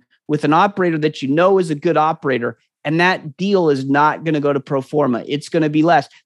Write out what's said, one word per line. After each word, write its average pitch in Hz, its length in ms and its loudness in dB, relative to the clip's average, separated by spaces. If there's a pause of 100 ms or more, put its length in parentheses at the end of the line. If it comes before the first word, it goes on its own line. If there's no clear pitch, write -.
(280)
with 151 180 -2
an 147 80 2
operator 180 460 2
that 156 220 -4
you 135 60 -4
know 180 320 2
is 170 100 -2
a 151 60 -4
good 151 220 -2
operator, 139 600 -2 (280)
and 156 160 -2
that 175 340 -2
deal 185 340 0
is 135 140 0
not 143 400 2
gonna 156 160 -2
go 143 140 0
to 139 80 -2
pro 135 200 -4
forma. 131 460 -2
It's 143 220 -6
gonna 160 200 0
be 151 140 2
less. 160 240 2 (180)